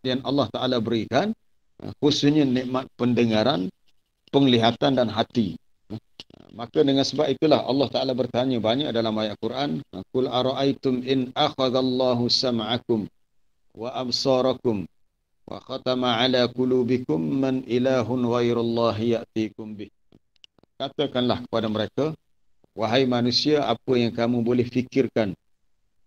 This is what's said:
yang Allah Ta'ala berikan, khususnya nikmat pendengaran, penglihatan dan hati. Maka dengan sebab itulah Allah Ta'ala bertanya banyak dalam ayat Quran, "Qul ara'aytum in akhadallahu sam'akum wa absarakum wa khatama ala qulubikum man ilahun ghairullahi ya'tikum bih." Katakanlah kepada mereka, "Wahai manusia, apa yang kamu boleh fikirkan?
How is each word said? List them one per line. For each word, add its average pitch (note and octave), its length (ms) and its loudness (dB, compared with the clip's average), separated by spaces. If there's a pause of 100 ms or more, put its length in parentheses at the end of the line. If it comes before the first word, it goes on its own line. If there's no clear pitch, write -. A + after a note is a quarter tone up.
yang B2+ 160 -2
Allah C3+ 300 0
Ta'ala B2+ 260 -2
berikan, A#2 540 0 (640)
khususnya D3 460 4
nikmat B2+ 420 -2 (140)
pendengaran, A#2+ 720 2 (560)
penglihatan B2+ 640 4
dan B2 160 2
hati. G#2+ 480 -2 (960)
Maka A#2+ 320 0
dengan C#3 180 4
sebab C3+ 300 0
itulah C3+ 320 2
Allah B2+ 240 0
Ta'ala C3 260 -2
bertanya B2 460 0
banyak B2 320 0
dalam A2+ 260 0
ayat G#2+ 220 -4
Quran, C#3 400 -4 (320)
"Qul C3 160 0
ara'aytum B2+ 760 -2
in B2+ 320 -2
akhadallahu B2+ 960 0
sam'akum A#2 760 -2 (680)
wa A#2 160 -10
absarakum B2+ 920 0 (600)
wa - 160 -12
khatama B2+ 560 -2
ala B2 320 2
qulubikum B2+ 680 0
man C3+ 480 -2
ilahun B2 600 0
ghairullahi A#2 920 0
ya'tikum G#2+ 600 -8
bih." G#2 120 -14 (880)
Katakanlah B2+ 680 -2
kepada A2+ 240 -2
mereka, A2 440 -2 (600)
"Wahai A2+ 320 2
manusia, B2 600 2
apa A#2 280 -2
yang A#2 160 2
kamu A#2 320 0
boleh A#2+ 240 2
fikirkan? A#2+ 680 0 (720)